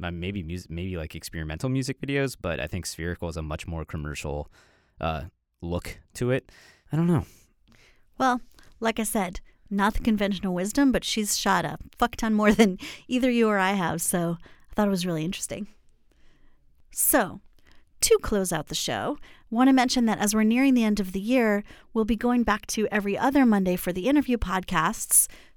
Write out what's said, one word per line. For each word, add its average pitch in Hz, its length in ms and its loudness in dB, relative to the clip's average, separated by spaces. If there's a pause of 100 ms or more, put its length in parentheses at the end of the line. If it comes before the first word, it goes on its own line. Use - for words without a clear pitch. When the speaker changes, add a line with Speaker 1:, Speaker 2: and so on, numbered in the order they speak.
Speaker 1:
m-, 87 160 -6
maybe 95 240 -6
mus-, 85 260 -10
maybe, 90 280 -6
like, 78 180 -8
experimental 80 540 -8
music 131 320 -4
videos, 139 380 -4
but 82 200 -4
I 62 80 -6
think 90 180 -8
spherical 85 440 -6
is 82 80 -8
a 80 60 -6
much 78 240 -8
more 82 180 -8
commercial, 73 680 -8 (480)
uh, 80 260 -4 (360)
look 85 380 -8 (160)
to 123 160 -2
it. - 200 -4 (400)
I - 40 -2
don't 165 120 2
know. 165 180 2 (920)
Speaker 2:
Well, 254 240 0 (380)
like 226 200 -2
I 220 40 -2
said, 190 360 -2 (300)
not 202 240 2
the - 80 -2
conventional 196 540 0
wisdom, 208 360 2
but 196 120 0
she's - 340 -2
shot 180 280 2
a 151 120 -8 (200)
fuck - 180 0
ton 220 180 0
more 214 180 6
than 202 280 4 (280)
either 254 220 2
you 233 180 4
or 208 120 2
I 190 140 2
have, 170 280 0
so 170 360 0 (340)
I - 20 -14
thought 208 140 2
it 202 40 2
was 180 140 0
really 165 180 -2
interesting. 196 440 -8 (1200)
So, - 500 2 (580)
to - 220 4
close 196 300 0
out 156 160 -2
the 156 80 -8
show, 120 420 -2 (320)
want 240 200 6
to 269 40 8
mention 247 320 2
that 214 140 0
as 208 160 0
we're 220 80 4
nearing 247 320 4
the 233 80 4
end 208 160 2
of 190 140 -4
the 196 60 -4
year, 214 440 2 (300)
we'll 220 120 0
be 220 100 0
going 240 280 2
back 214 240 0
to 208 240 -2
every 202 260 -2
other 269 280 4
Monday 196 300 4
for 180 160 -4
the 185 160 -4
interview 269 300 2
podcasts, 180 880 0 (300)